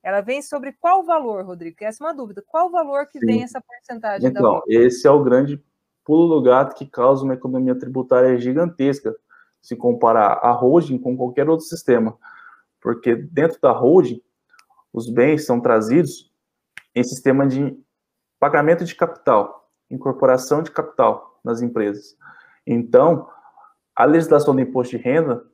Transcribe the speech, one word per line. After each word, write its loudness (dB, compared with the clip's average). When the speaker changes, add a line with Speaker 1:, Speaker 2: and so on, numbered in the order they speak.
Speaker 1:
Ela -4
vem -6
sobre -10
qual 0
valor, -4
Rodrigo? -14
Essa -10
é -8
uma -6
dúvida. -14
Qual -2
valor -4
que -20
Speaker 2:
Sim. -2
Speaker 1:
vem 2
essa -12
porcentagem -6
da -6
Speaker 2:
Então, 4
Speaker 1:
holding? -4
Speaker 2:
esse 4
é 8
o 6
grande 0
pulo 2
do 2
gato 4
que -16
causa 0
uma -4
economia -4
tributária 0
gigantesca, -4
se -12
comparar 2
a 2
holding 2
com -6
qualquer -4
outro -2
sistema. -2
Porque -2
dentro -4
da 4
holding, 2
os -10
bens 2
são 0
trazidos 0
em 0
sistema 0
de -2
pagamento 2
de -12
capital, -2
incorporação -2
de -10
capital -4
nas -6
empresas. -6
Então, 2
a 4
legislação 4
do 0
imposto -4
de -10
renda -2